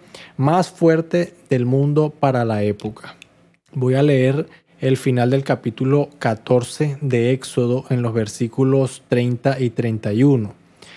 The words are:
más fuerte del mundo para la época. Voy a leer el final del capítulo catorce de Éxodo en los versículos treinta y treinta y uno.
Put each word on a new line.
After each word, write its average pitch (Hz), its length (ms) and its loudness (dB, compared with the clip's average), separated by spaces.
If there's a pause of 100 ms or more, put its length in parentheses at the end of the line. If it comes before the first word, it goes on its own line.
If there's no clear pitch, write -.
(360)
más 160 340 2
fuerte 165 640 0 (160)
del 123 160 0
mundo 147 520 0
para 127 260 0
la 107 180 -2
época. 104 540 -6 (560)
Voy 127 220 0
a 135 80 2
leer 139 440 2 (340)
el 131 160 2
final 123 340 0
del 135 120 2
capítulo 135 680 -2 (120)
catorce 127 800 -2
de 123 320 0
Éxodo 127 580 -2
en 123 100 0
los 113 140 -4
versículos 123 960 -2
treinta 123 520 0
y 123 100 0
treinta 110 420 -4
y 113 100 2
uno. 127 320 2 (420)